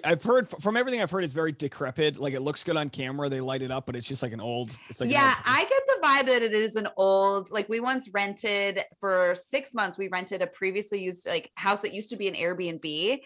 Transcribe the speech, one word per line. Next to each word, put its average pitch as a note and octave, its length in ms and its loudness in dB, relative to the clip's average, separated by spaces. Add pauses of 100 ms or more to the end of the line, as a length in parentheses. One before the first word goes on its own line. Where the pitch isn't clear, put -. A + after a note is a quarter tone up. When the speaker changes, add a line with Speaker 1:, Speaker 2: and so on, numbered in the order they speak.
Speaker 1:
I've D#3 180 2
heard B3 220 4
f-, - 180 -12
from G#3+ 140 0
everything B3 260 0
I've E3 80 -2
heard, F#3 140 -2
it's C#3 80 -4
very D#3+ 180 0
decrepit. D3 680 -2
Like, C#3 160 -2
it C3 60 -2
looks C#3+ 220 -2
good E3 140 0
on D3+ 120 -2
camera. C#3 400 -4
They C3+ 120 -2
light C3 220 -4
it C3 100 -6
up, C3 140 -6
but B2 100 -6
it's B2 100 -8
just, C3+ 160 -6
like, A#2+ 100 -4
an A2+ 80 -10
old, A#2 360 -6 (140)
it's - 100 -10
like A#3 80 0
an B3+ 60 2
Speaker 2:
Yeah, C4+ 220 6
Speaker 1:
old - 80 -8
Speaker 2:
I C4 200 4
get C5+ 240 2
the D#4+ 180 2
vibe C#4 260 6
that A#3+ 100 4
it A3 120 0
is G#3+ 220 2
an G#3 100 -2 (100)
old, G3 540 4
like, G3+ 180 -2
we A3+ 120 0
once B3+ 340 -2
rented G3+ 640 0 (220)
for F3+ 340 4
six C#4 400 -4
months, G3 240 -2
we G3 80 -4
rented F#3 340 -4
a F3+ 60 0
previously G3 560 -4
used, F3+ 240 -6
like, D#3+ 300 -2
house G3+ 240 0
that A3 120 -4
used G#3+ 180 -8
to A#3+ 60 -10
be G3 120 -2
an F#3 60 -4
Airbnb. E3+ 920 -2